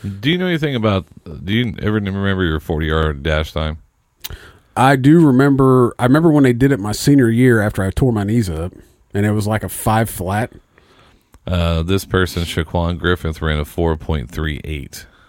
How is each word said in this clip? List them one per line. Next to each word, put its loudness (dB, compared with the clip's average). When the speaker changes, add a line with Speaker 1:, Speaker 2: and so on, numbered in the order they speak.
Speaker 1:
Do -2
you 0
know -2
anything -2
about, 0
do -4
you -2
ever -2
remember -2
your 0
forty -4
yard 0
dash -2
time? -6
Speaker 2:
I 4
do 6
remember, 4
I -2
remember 4
when 4
they 4
did 2
it 0
my -4
senior 2
year 4
after -2
I 0
tore 0
my -2
knees 0
up, -6
and 0
it 0
was, -2
like, -2
a -10
five -2
flat. -6
Speaker 1:
Uh, -2
this -2
person, -2
Shaquan -4
Griffith, -2
ran -2
a -4
four -2
point -6
three -6
eight. -12